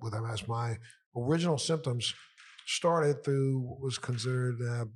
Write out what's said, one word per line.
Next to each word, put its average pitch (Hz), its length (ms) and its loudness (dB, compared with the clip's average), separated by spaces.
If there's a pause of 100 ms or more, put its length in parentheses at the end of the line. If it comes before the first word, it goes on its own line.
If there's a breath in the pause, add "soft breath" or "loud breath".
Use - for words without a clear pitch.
with 113 140 -6
M 113 120 -2
S. 113 200 -4
My 113 320 -2 (380 loud breath)
original 156 420 2
symptoms 131 560 0 (520 loud breath)
started 156 580 4
through 135 420 2
what - 140 -10
was 127 180 -2
considered, 123 640 -2
uh, 120 340 -2